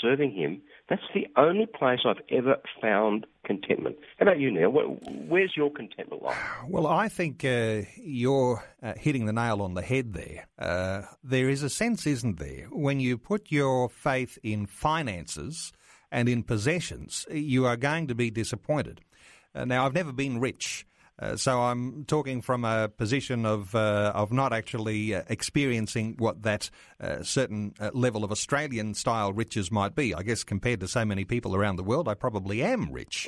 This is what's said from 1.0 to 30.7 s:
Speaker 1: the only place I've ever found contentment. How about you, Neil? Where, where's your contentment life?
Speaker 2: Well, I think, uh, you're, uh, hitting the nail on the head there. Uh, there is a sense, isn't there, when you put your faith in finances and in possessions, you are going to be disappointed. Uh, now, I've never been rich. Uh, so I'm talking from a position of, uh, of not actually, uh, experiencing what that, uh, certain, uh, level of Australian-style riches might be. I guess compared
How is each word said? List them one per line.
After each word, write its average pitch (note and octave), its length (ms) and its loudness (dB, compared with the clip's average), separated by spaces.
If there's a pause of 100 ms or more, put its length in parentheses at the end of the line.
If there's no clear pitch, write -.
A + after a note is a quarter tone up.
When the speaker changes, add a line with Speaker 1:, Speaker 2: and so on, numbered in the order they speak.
Speaker 1:
the - 140 0 (100)
only F3+ 280 6
place B2+ 400 2
I've A#2 240 0
ever B2+ 280 2 (240)
found G#2+ 440 2 (200)
contentment. - 500 -2 (220)
How - 60 4
about F3+ 160 6
you, C3 120 2
Neil? F2+ 180 4
Where, C#3+ 160 4
where's F3 720 0
your D3 160 2
contentment - 500 -12
life? - 160 -2 (300)
Speaker 2:
Well, D#3 200 0
I F3+ 200 2
think, D#3 380 -2
uh, A2+ 380 2 (120)
you're, C3 720 2 (180)
uh, A2 140 -4
hitting C3+ 300 2
the G#2+ 60 0
nail A2+ 280 0
on F2+ 140 -2
the F2+ 60 -2
head B2 320 0
there. - 320 -12 (140)
Uh, F#2 440 -2 (200)
there C3 260 2
is C#3 140 0
a C3+ 60 0
sense, A3+ 360 -2
isn't A#2+ 320 0
there, C#2 320 -10
when C#3 300 0
you B2 180 2
put G#3 320 -4
your C3 380 4
faith C3 560 -2
in G#2+ 220 -2
finances C3+ 1080 -4 (400)
and A#2+ 160 2
in A#2+ 160 2
possessions, - 880 -2
you C#3 340 2
are A#2+ 120 2
going D3 300 0
to A#2+ 80 -2
be A#2 140 2
disappointed. A2 720 -2 (540)
Uh, C3 100 -6
now, B2+ 220 2
I've C3+ 100 0
never E3 160 -2
been B2 300 -2
rich. - 440 -4 (320)
Uh, G#2+ 200 -4
so B2+ 240 2
I'm B2 420 -2
talking C3 380 -2
from A#2+ 240 0
a A2 240 2
position A#2+ 560 0
of, G#2 280 -2
uh, G#2 400 4
of G#2 200 0
not C3 180 2
actually, G#2+ 640 -2
uh, F2 140 -2
experiencing A2+ 880 0
what A2 260 0
that, G#2 260 0 (300)
uh, - 240 -6
certain, G#2 560 -2
uh, G#2+ 140 -4
level A#2+ 320 0
of G2+ 80 -2
Australian-style A2 960 -2
riches G#2+ 400 -2
might G2+ 240 0
be. A#2+ 180 0
I E2+ 100 -6
guess A2 200 -2
compared G#2+ 380 -2